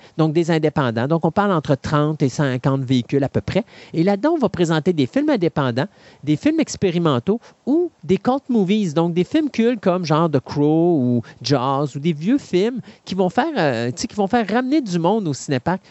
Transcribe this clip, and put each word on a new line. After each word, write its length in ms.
donc 140
des 180
indépendants. 560
Donc, 180
on 60
parle 220
entre 240
trente 440
et 80
cinquante 540
véhicules 400
à 60
peu 120
près. 240
Et 80
là-dedans, 320
on 40
va 100
présenter 440
des 140
films 240
indépendants, 560
des 100
films 240
expérimentaux 800
ou 280
des 160
cult 300
movies, 440
donc 220
des 80
films 280
cultes 300
comme 240
genre 240
The 120
Crow 580
ou 240
Jaws 540
ou 60
des 120
vieux 260
films 420
qui 100
vont 160
faire, 260
euh, 360
tu 100
sais, 60
qui 80
vont 100
faire 220
ramener 320
du 180
monde 300
au 40
cinéparc 480